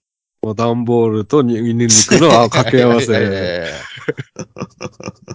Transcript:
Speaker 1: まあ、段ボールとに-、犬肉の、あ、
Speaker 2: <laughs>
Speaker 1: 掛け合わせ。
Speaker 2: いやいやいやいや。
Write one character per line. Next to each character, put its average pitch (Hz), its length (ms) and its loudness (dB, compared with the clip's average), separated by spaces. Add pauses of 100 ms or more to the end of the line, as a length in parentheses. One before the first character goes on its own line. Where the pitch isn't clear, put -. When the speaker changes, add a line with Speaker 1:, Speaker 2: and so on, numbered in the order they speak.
(420)
Speaker 1:
ま 110 100 -6
あ、 - 40 -6
段 117 280 -2
ボ 117 220 2
ー 113 40 0
ル 107 160 -2
と 143 180 2
に-、 117 160 0
犬 117 260 -2
肉 117 340 2
の、 139 220 6
あ、 117 80 2
Speaker 2:
<laughs> - 0 -
Speaker 1:
掛 120 220 0
け 127 120 4
合 123 40 4
わ 117 140 4
せ。 113 100 -2
Speaker 2:
い - 20 2
や 104 80 0
い - 20 0
や 101 60 -2
い 95 40 -4
や 87 340 -6
い - 20 -8
や。 76 60 -12 (1600)